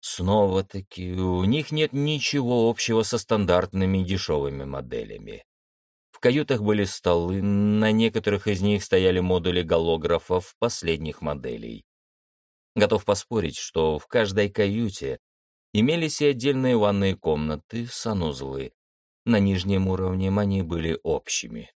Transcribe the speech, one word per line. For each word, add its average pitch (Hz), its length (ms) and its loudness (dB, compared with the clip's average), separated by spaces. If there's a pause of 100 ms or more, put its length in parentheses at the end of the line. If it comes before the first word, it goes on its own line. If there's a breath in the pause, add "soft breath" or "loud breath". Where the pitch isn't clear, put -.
Снова-таки, 95 1120 0
у 92 320 0
них 139 260 0
нет 156 220 -2
ничего 135 760 0
общего 113 340 0
со 117 140 0
стандартными 95 840 2
дешёвыми 73 640 -2
моделями. 57 800 -10 (640)
В - 100 -20
каютах 131 420 2
были 104 220 2
столы, 90 580 0
на 104 500 2
некоторых 107 560 0
из 98 140 0
них 101 220 2
стояли 92 360 4
модули 90 420 0
голографов 82 1000 0
последних 82 600 -4
моделей. 60 640 -8 (920)
Готов 104 300 2
поспорить, 98 520 -2
что 80 420 0
в - 80 -20
каждой 104 420 0
каюте 101 680 -2 (520)
имелись 151 500 0
и 151 40 2
отдельные 131 500 2
ванные 101 400 2
комнаты, 78 720 -4
санузлы. 67 840 -6 (520)
На 113 140 4
нижнем 95 480 2
уровне 92 420 -2
они 98 340 2
были 82 400 -2
общими. - 760 -6